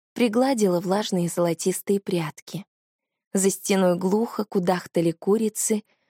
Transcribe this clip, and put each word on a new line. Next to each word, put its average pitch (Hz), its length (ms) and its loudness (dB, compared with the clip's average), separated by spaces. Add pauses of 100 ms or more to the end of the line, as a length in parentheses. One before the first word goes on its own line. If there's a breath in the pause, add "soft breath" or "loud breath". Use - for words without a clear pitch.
(140)
пригладила 226 680 2
влажные 185 500 0
золотистые 175 680 -2
прядки. 170 680 -6 (680)
За 196 160 2
стеной 190 480 2
глухо 190 460 0
кудахтали 175 680 0
курицы — 214 720 -2 (260)